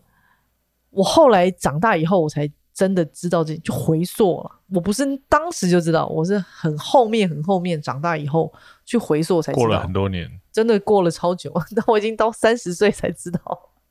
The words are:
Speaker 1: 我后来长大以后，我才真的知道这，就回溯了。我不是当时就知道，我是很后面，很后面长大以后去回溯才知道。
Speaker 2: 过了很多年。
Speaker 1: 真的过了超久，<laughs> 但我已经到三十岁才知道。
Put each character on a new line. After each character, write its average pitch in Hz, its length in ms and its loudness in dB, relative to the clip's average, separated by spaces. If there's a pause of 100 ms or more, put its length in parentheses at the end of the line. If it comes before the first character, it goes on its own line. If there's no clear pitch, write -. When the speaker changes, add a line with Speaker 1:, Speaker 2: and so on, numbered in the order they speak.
(920)
Speaker 1:
我 190 120 -2
后 277 280 6
来 185 220 4
长 151 280 -4
大 220 160 2
以 156 80 0
后， 180 160 2
我 156 80 0
才 147 220 -4 (240)
真 190 200 0
的 180 120 0
知 175 240 -8
道 170 120 2
这， 156 160 -4
就 143 140 -8
回 160 320 0
溯 180 380 0
了。 - 80 -14 (240)
我 185 60 2
不 185 120 -2
是 277 140 0 (220)
当 311 240 2
时 185 180 -2
就 175 100 4
知 165 120 -4
道， 156 160 0
我 160 160 -4
是 196 140 0
很 165 380 -6
后 233 320 2
面， 214 180 0
很 151 180 -4
后 190 140 0
面 175 220 -4
长 139 220 -8
大 170 140 -2
以 147 100 -6
后 156 260 -2 (320)
去 - 140 -2
回 156 240 0
溯 165 180 2
才 139 120 -6
知 139 80 2
道。 120 40 6
Speaker 2:
过 110 80 2
了 95 80 2
很 - 100 -6
多 98 180 0
年。 87 220 -6 (220)
Speaker 1:
真 220 140 2
的 220 140 4
过 202 220 2
了 170 80 2
超 175 240 -2
久， - 160 -12 (120)
<laughs> - 120 -12
但 220 140 0
我 226 80 4
已 214 60 2
经 220 140 -4
到 220 140 2
三 226 280 2
十 180 160 -8
岁 202 160 2
才 - 200 -4
知 175 200 -12
道。 - 400 -8 (200)